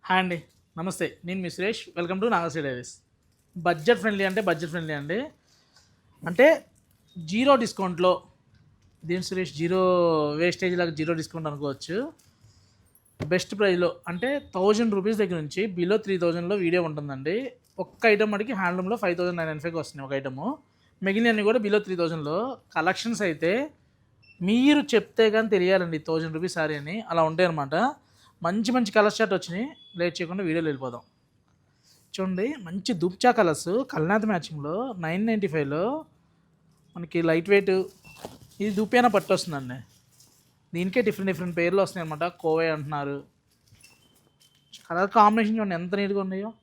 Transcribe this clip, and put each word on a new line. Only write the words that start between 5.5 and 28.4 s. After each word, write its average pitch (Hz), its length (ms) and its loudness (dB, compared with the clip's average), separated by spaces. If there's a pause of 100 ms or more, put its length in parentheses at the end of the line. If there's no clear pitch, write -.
అంటే 226 180 6 (840)
జీరో 262 220 6 (100)
డిస్కౌంట్లో, 185 480 0 (920)
ఇదేం 175 260 -2
సురేష్ 180 320 -4
జీరో 175 180 0 (640)
వేస్టేజ్ 180 400 0
లాగా 170 180 -2
జీరో 165 220 0
డిస్కౌంట్ 160 300 -6
అనుకోవచ్చు. 143 460 -6 (1400)
బెస్ట్ 180 280 -4
ప్రైస్లో 180 280 4 (220)
అంటే 180 180 -4 (280)
థౌజండ్ 208 400 2
రూపీస్ 202 260 0
దగ్గర 175 200 -2
నుంచి 160 200 -4 (160)
below 190 260 2
త్రీ 196 200 -2
థౌజండ్లో 175 400 0
వీడియో 170 240 2
ఉంటుందండి. 147 460 -6 (500)
ఒక్క - 280 -6
ఐటమ్ 214 220 2
మటుకి 220 260 -4
హ్యాండ్లూమ్లో 185 440 -2
ఫైవ్ 175 160 0
థౌజండ్ 175 200 -2
నైన్ 160 120 -2
నైన్ 151 120 -8
ఫైవ్కి 165 180 -4
వస్తున్నాయి 139 260 -12
ఒక 139 120 -4
ఐటమ్. 135 200 -8 (600)
మిగిలినవన్నీ 214 480 2
కూడా 233 180 4
below 208 220 2
త్రీ 185 140 -4
థౌజండ్లో. 160 360 -2 (380)
కలెక్షన్స్ 185 520 -2
అయితే 160 240 0 (960)
మీరు 277 320 6 (120)
చెప్తే 220 400 2
కానీ 220 220 2
తెలియాలండి 180 420 2 (120)
థౌజండ్ 160 280 -2
రూపీస్ 175 220 -4
సారీ 156 220 -2
అని, 170 140 -8 (140)
అలా 165 200 4
ఉంటాయి 175 200 4
అనమాట. 147 240 -4 (680)